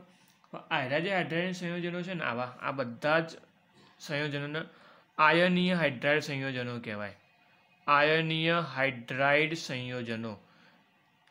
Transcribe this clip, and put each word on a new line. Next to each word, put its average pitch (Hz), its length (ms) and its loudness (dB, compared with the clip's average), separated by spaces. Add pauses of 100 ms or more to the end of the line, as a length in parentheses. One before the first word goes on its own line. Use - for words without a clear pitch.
(540)
પણ - 160 -12
આયરા 151 360 0
જે 202 80 -2
હાઇડ્રાઇડ 175 420 -2
સંયોજનો 175 480 -6
છે 185 120 -8
ને, 160 100 -4
આવા, 123 340 -4
આ 135 140 -4
બધા 135 460 0
જ 160 100 -2 (720)
સંયોજનોને 147 600 -4 (560)
આયનીય 180 580 6
હાઇડ્રાઇડ 143 500 2
સંયોજનો 135 480 -4 (120)
કહેવાય. 104 300 -8 (720)
આયનીય 160 680 4 (140)
હાઇડ્રાઇડ 135 880 2
સંયોજનો 123 720 -6 (1000)